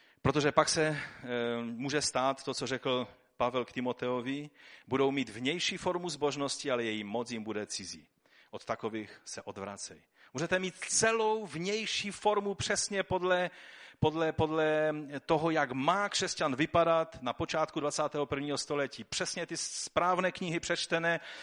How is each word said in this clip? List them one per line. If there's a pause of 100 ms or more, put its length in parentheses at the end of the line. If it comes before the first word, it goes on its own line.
(220)
Protože
pak
se,
eh, (360)
může
stát
to,
co
řekl (300)
Pavel
k
Timoteovi, (380)
"Budou
mít
vnější
formu
zbožnosti,
ale
její
moc
jim
bude
cizí. (440)
Od
takových
se
odvracej." (320)
Můžete
mít
celou
vnější
formu
přesně
podle, (500)
podle,
podle (320)
toho,
jak
má
křesťan
vypadat
na
počátku
dvacátého
prvního
století.
Přesně
ty
správné
knihy
přečtené, (240)